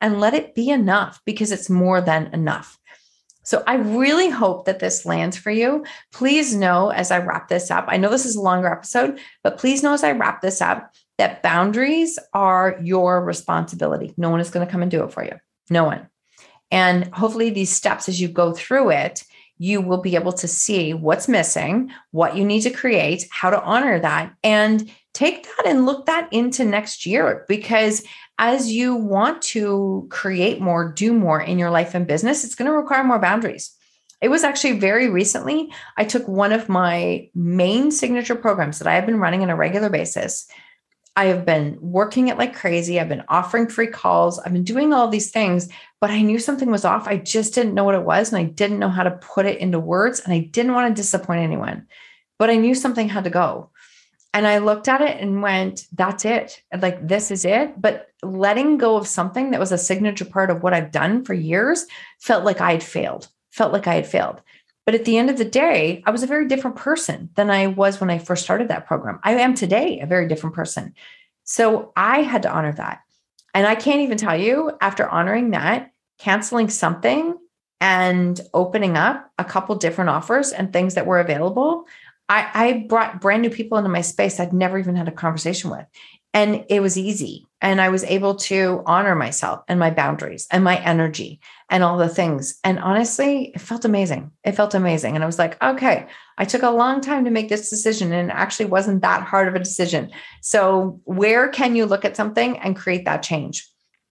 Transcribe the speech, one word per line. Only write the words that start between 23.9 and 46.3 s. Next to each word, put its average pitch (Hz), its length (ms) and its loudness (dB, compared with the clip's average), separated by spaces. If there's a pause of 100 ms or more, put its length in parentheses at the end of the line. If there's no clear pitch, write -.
that, 156 420 -2
and 214 480 2 (240)
take - 300 0
that - 220 -4
and 269 200 4
look 269 200 -2
that 330 260 0
into 247 320 0
next 208 420 -2
year. 226 420 0
Because 214 560 0 (340)
as 233 340 0
you 247 240 0
want 220 460 0
to 196 680 -2
create 190 500 -2
more, 170 300 0
do 208 240 0
more 170 260 2
in 180 180 -2
your 175 120 0
life 170 240 0
and 175 120 -2
business, 220 380 0
it's - 120 -10
gonna 269 160 -2
require 294 320 0
more 247 160 2
boundaries. 202 540 -2 (460)
It 240 80 2
was 311 160 4
actually 277 340 0
very 214 300 2
recently, 208 640 -2 (240)
I 214 80 0
took 220 220 -2
one 202 260 2
of 220 160 0
my 175 640 0
main 185 580 2
signature 240 420 -2
programs 190 460 0
that - 80 -2
I 165 80 4
have 190 100 0
been 220 140 0
running 185 220 0
on 185 60 0
a 165 80 0
regular 185 320 0
basis. 165 600 -4 (640)
I 196 120 2
have 180 180 2
been 151 340 0
working 208 500 0
it - 100 -2
like 254 180 -2
crazy. 170 420 -2
I've 165 120 -2
been - 180 -6
offering 180 400 0
free 226 180 -2
calls. 175 520 2
I've 180 160 -4
been 180 100 0
doing 277 300 2
all 240 140 4
these 208 220 -2
things, 180 380 0 (320)
but 208 80 2
I 214 140 2
knew 214 160 2